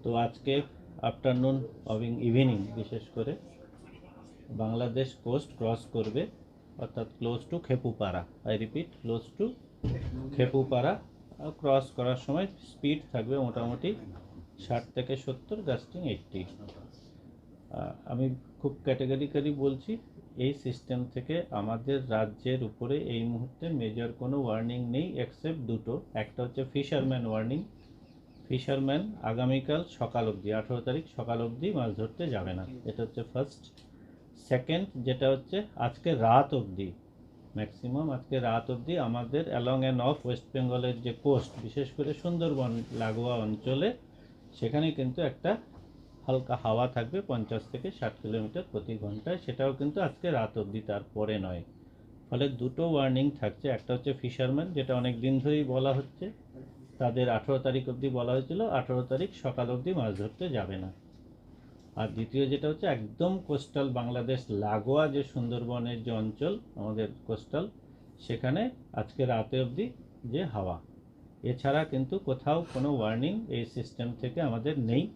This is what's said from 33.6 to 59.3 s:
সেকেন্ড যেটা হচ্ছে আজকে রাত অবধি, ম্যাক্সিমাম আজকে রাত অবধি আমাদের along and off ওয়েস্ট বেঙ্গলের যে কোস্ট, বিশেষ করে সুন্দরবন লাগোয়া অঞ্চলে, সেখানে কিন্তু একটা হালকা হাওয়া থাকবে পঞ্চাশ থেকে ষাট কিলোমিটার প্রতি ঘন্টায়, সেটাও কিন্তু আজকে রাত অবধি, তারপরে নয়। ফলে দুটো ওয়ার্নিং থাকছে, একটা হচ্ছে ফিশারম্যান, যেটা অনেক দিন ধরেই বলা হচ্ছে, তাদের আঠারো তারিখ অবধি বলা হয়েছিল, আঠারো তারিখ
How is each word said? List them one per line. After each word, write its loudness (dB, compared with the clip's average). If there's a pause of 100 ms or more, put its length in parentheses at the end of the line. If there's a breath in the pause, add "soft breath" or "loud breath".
সেকেন্ড 2 (220)
যেটা 4
হচ্ছে -2 (280)
আজকে 0 (180)
রাত 10 (100)
অবধি, -4 (680)
ম্যাক্সিমাম -2
আজকে -4
রাত 2
অবধি -4 (160)
আমাদের 0 (160)
along 2
and 4 (100)
off 2
ওয়েস্ট -2
বেঙ্গলের 2 (100)
যে 0 (120)
কোস্ট, 6 (140)
বিশেষ -2 (100)
করে 0 (120)
সুন্দরবন 2 (300)
লাগোয়া 0 (100)
অঞ্চলে, 2 (680 loud breath)
সেখানে 2
কিন্তু -2
একটা 0 (720)
হালকা 2
হাওয়া 4 (100)
থাকবে -2 (120)
পঞ্চাশ -2
থেকে -6 (120)
ষাট -2
কিলোমিটার -4
প্রতি -4 (100)
ঘন্টায়, -4
সেটাও 0
কিন্তু 0 (100)
আজকে -4 (100)
রাত 0
অবধি, -2 (100)
তারপরে -2 (100)
নয়। -4 (640 loud breath)
ফলে 2 (160)
দুটো 0
ওয়ার্নিং 6 (140)
থাকছে, -2 (120)
একটা -4
হচ্ছে 0 (100)
ফিশারম্যান, 2 (100)
যেটা 2
অনেক 2
দিন 6 (100)
ধরেই 4 (100)
বলা 4
হচ্ছে, -4 (720)
তাদের 4
আঠারো 2
তারিখ 0
অবধি 0
বলা 0
হয়েছিল, 0 (180)
আঠারো 0
তারিখ 0 (140)